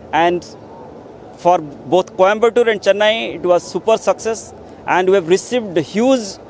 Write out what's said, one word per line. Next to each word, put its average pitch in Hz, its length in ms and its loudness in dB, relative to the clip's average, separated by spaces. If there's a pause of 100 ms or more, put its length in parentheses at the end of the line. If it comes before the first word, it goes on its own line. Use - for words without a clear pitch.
(120)
and 170 320 0 (920)
for 175 220 2
both 143 580 -4
Coimbatore 220 520 2
and 208 120 -2
Chennai 214 540 0
it 165 60 -12
was 175 220 2
super 220 340 -2
success, - 560 -4 (320)
and 180 220 0
we 185 80 4
have 165 140 0
received 196 480 -2
huge 214 600 0 (120)